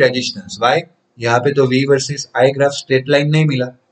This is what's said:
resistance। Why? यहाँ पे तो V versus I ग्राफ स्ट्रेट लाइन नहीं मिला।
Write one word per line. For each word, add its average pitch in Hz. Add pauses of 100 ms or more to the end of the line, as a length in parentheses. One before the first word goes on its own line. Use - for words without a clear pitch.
resistance। 120
Why? 135 (420)
यहाँ 117
पे 143
तो 139
V 131 (120)
versus 139 (140)
I 135
ग्राफ 143 (100)
स्ट्रेट 131
लाइन 147
नहीं 156
मिला। 127 (260)